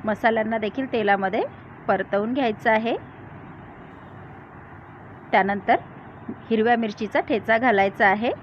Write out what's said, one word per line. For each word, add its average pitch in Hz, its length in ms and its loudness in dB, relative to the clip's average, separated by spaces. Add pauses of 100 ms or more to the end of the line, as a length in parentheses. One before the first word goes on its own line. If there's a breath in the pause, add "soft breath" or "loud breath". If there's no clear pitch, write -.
मसाल्यांना 220 520 0
देखील 220 340 -4
तेलामध्ये 202 500 2 (460 loud breath)
परतवून 202 460 0
घ्यायचं 240 380 0
आहे. 226 240 2 (2250)
त्यानंतर 202 440 2 (760)
हिरव्या 226 280 4
मिरचीचा 214 420 -2
ठेचा 226 380 0
घालायचा 202 500 4
आहे. 208 240 2 (120)